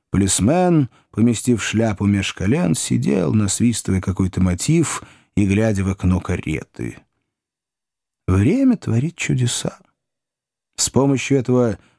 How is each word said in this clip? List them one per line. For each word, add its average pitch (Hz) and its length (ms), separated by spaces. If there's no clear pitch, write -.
Полисмен, 139 800
поместив 113 520
шляпу 107 440
меж 101 260
колен, 156 420
сидел, 135 600
насвистывая 104 680
какой-то 95 420
мотив 92 600
и 101 120
глядя 98 380
в 95 40
окно 92 320
кареты. - 800
Время 185 500
творит 120 400
чудеса. - 640
С - 140
помощью 135 480
этого 123 400